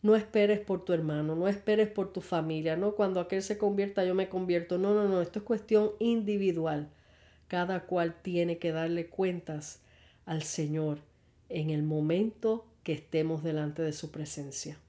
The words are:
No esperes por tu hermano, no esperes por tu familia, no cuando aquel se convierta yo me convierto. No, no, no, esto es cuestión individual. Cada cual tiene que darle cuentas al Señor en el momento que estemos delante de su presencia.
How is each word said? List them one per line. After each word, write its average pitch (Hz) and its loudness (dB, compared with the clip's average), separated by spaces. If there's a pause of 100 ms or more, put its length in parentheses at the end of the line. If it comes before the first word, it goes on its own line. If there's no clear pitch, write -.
No 208 8
esperes 208 4
por 190 -4
tu 180 2
hermano, 156 0
no 170 0
esperes 208 2
por 196 -4
tu 180 -6
familia, 160 -2
no 202 0
cuando 190 0
aquel 185 -2
se 202 -4
convierta 202 0
yo 185 2
me 190 0
convierto. 180 0
No, 196 2
no, 208 4
no, 185 2
esto 175 -4
es 208 -14
cuestión 214 2
individual. 196 0 (580)
Cada 180 -2
cual 170 0
tiene 175 0
que 170 -2
darle 165 -2
cuentas 170 -4 (460)
al 160 -4
Señor 151 -2 (500)
en 156 -2
el 151 0
momento 180 0 (180)
que 165 -2
estemos 156 -2
delante 151 -2
de 156 -2
su 151 -10
presencia. 147 -10 (100)